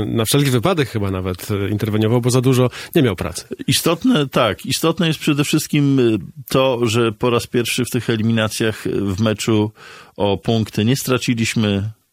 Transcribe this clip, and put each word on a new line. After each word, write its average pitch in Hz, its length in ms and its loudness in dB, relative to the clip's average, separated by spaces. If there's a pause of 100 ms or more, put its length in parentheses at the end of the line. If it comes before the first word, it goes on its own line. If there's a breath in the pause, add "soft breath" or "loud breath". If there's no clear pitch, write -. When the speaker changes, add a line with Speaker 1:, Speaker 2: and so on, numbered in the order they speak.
Speaker 1:
e, - 40 -2
na 117 180 0
wszelki 143 260 2
wypadek 135 380 0
chyba 101 220 -4
nawet, 92 400 -6
e, 101 180 -2
interweniował, 107 520 0
bo 123 100 0
za 127 100 4
dużo 123 300 2 (240 loud breath)
nie 165 80 4
miał 107 140 2
pracy. - 280 -8 (220)
Speaker 2:
Istotne, 160 600 0
tak, 113 380 0
istotne 160 380 0
jest 160 140 0
przede 147 260 0
wszystkim, 143 540 2
y, 117 200 4 (300)
to, 131 380 2
że 113 260 2
po 123 180 0
raz 117 160 0
pierwszy 120 380 -2
w - 60 -6
tych 123 200 -2
eliminacjach, 110 760 0
y, - 40 -2
w 98 300 -2
meczu 107 500 0 (460 loud breath)
o 101 200 0
punkty 110 480 -2
nie 127 120 2
straciliśmy 110 920 0 (220)